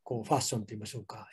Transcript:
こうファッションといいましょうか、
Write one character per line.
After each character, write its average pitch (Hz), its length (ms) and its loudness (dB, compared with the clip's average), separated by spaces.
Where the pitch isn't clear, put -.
こ 120 180 0
う - 20 -2
フ - 60 -2
ァ 139 80 8
ッ 131 40 4
シ - 120 0
ョ 120 60 4
ン 104 80 -2
と 113 80 -8
い - 20 -4
い - 20 -6
ま 107 60 -6
し - 100 -8
ょ 120 40 -6
う 101 60 -10
か、 - 280 -12